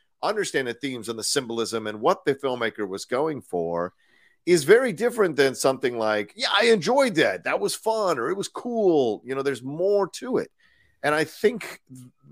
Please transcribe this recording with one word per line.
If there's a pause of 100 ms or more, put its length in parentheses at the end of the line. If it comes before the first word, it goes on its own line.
(220)
understand
the
themes
and
the
symbolism
and
what
the
filmmaker
was
going
for (520)
is
very
different
than
something
like,
"Yeah,
I
enjoyed
that.
That
was
fun,"
or,
"It
was
cool."
You
know,
there's
more
to
it. (500)
And
I
think (500)